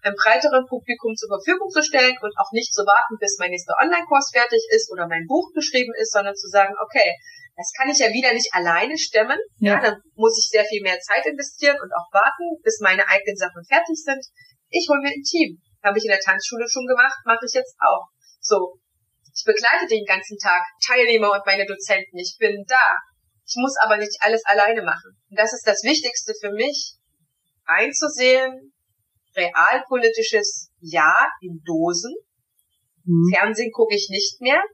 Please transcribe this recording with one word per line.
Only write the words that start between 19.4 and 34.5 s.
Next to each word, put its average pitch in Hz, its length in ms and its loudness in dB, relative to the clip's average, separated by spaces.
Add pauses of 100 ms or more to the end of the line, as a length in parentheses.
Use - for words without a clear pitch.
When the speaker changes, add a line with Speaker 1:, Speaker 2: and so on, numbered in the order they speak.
Speaker 1:
begleite 233 420 2
den 220 160 0
ganzen 196 320 -4
Tag 185 240 0 (260)
Teilnehmer 226 460 2
und 196 140 -2
meine 196 180 0
Dozenten. 196 540 -4
Ich 180 200 -10
bin 202 300 0
da. 254 160 4 (640)
Ich - 100 -8
muss 269 240 -2
aber 220 160 4
nicht 208 240 -6
alles 220 240 2
alleine 208 380 2
machen. - 340 -8 (140)
Und 196 80 -8
das 220 160 2
ist - 120 -6
das 208 160 0
Wichtigste 240 560 -2
für 202 140 -8
mich, 277 440 -6 (680)
einzusehen, 262 1080 0 (640)
realpolitisches 220 1300 0 (100)
Ja 160 340 2 (260)
in 170 240 -14
Dosen. 175 500 -2 (880)
Speaker 2:
Mhm. 175 300 4
Speaker 1:
Fernsehen 214 380 0
gucke 220 220 2
ich 202 160 -2
nicht - 300 -6
mehr. 277 220 2 (120)